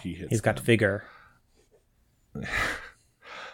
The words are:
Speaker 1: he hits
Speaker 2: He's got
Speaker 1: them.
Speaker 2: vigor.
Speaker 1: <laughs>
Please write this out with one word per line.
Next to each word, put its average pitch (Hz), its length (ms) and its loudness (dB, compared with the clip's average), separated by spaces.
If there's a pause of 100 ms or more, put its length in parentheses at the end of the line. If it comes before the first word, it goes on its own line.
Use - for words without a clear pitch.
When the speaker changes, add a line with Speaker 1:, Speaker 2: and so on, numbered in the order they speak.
Speaker 1:
he 90 100 -4
hits 85 180 -10
Speaker 2:
He's 110 120 2
got 107 140 2
Speaker 1:
them. - 100 -8
Speaker 2:
vigor. 107 380 4 (1300)
Speaker 1:
<laughs> - 80 -8 (1120)